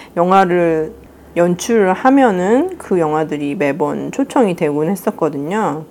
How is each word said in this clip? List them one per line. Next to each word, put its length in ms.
영화를 760
연출을 560
하면은 840
그 200
영화들이 580
매번 560
초청이 440
되곤 340
했었거든요. 1000